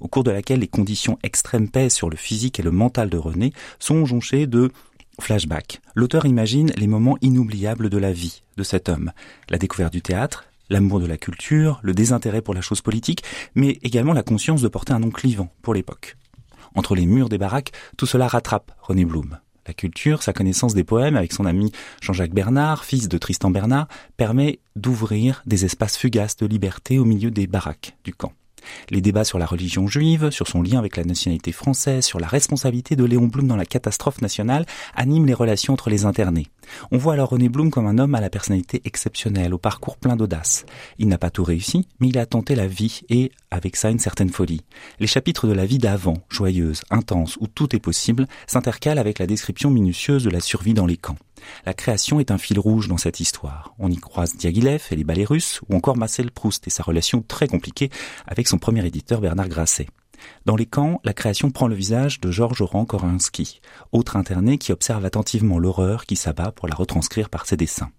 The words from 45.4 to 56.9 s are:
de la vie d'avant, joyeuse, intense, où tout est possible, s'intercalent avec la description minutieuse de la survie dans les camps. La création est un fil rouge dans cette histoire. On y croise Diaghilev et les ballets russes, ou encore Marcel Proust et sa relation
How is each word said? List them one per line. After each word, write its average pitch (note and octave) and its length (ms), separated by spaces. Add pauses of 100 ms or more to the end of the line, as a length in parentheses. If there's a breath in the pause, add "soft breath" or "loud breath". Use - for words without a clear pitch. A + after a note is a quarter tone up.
de G#2+ 40
la F#2+ 140
vie B2+ 120
d'avant, F#2+ 400 (100)
joyeuse, F2 600
intense, F#2+ 520
où A2 80
tout - 260
est G#2+ 60
possible, A#2 480 (180 loud breath)
s'intercalent C3 540
avec G#2 180
la F#2 80
description G#2+ 440
minutieuse B2 520
de A2 80
la E2+ 80
survie F2+ 340
dans G2+ 140
les F2 100
camps. - 220 (480 loud breath)
La F#2 80
création B2+ 460
est C3 100
un G2 80
fil G#2 220
rouge G#2+ 260
dans F#2 120
cette E2+ 200
histoire. D2+ 600
On F#2+ 100
y F2 60
croise - 400
Diaghilev A#2 560
et - 20
les D#2 80
ballets E2 220
russes, D3+ 440
ou G2+ 60
encore A#2+ 220
Marcel A#2 340
Proust - 380
et - 20
sa - 140
relation E2+ 420